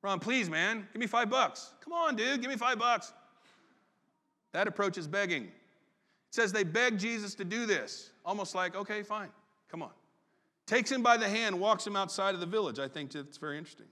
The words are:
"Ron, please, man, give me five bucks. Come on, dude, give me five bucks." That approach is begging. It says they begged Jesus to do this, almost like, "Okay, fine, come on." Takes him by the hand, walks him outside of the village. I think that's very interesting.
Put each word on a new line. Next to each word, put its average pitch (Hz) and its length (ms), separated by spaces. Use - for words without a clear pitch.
"Ron, 196 200
please, 233 280
man, 190 440
give 220 80
me 240 80
five 233 200
bucks. 240 520
Come 311 120
on, 330 220
dude, 240 260
give 247 80
me 269 80
five 240 220
bucks." 233 340
That 208 160
approach 196 280
is 165 120
begging. 170 380
It - 880
says 226 180
they 208 100
begged 214 380
Jesus 208 360
to 196 80
do 220 220
this, 156 460
almost 196 300
like, 180 220
"Okay, 208 260
fine, 208 300
come 170 140
on." 123 80
Takes 240 260
him 254 100
by 233 140
the 220 120
hand, 208 300
walks 208 260
him 202 120
outside 196 380
of 175 60
the 175 60
village. 175 320
I 135 80
think 135 240
that's 143 280
very 147 200
interesting. - 340